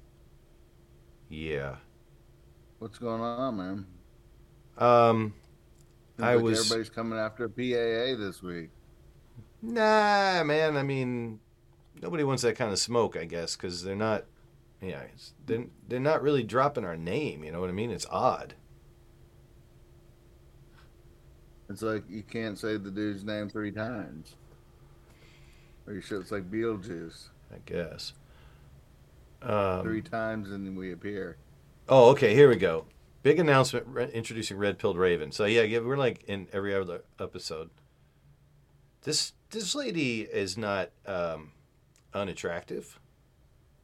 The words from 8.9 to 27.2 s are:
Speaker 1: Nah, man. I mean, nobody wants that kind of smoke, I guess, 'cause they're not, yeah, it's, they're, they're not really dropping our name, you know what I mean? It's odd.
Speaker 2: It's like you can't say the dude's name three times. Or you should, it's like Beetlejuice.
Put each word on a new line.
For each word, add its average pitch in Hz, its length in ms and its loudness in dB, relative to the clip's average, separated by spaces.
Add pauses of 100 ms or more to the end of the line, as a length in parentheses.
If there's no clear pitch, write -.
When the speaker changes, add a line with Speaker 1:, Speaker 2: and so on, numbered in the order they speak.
Speaker 1:
Nah, 208 840 4
man. 151 340 2
I 135 60 0
mean, 123 560 -4 (600)
nobody 175 220 -2
wants 135 200 0
that 113 120 2
kind 113 160 -2
of 110 80 -2
smoke, 113 360 0
I 85 100 -6
guess, 85 300 -6
'cause 87 280 -10
they're 98 120 -6
not, 107 300 -2 (560)
yeah, 85 200 -10 (120)
it's, - 200 -20 (120)
they're, 117 200 -4 (220)
they're 120 120 -4
not 143 240 2
really 139 200 2
dropping 117 420 0
our 85 120 -6
name, 87 460 -6
you 78 80 -12
know 85 100 -8
what 92 80 -4
I 90 40 -6
mean? 110 180 -4
It's 90 180 -8
odd. 98 440 0 (3250)
Speaker 2:
It's 101 120 -10
like 110 280 -2
you 101 140 -12
can't 110 340 -8
say 110 200 -4
the 98 140 -8
dude's 101 340 -6
name 107 240 -6
three 107 220 -6
times. 98 640 -10 (1500)
Or 104 60 -12
you 95 80 -10
should, 101 200 -8
it's 90 100 -12
like 98 200 -8
Beetlejuice. 101 800 -6 (240)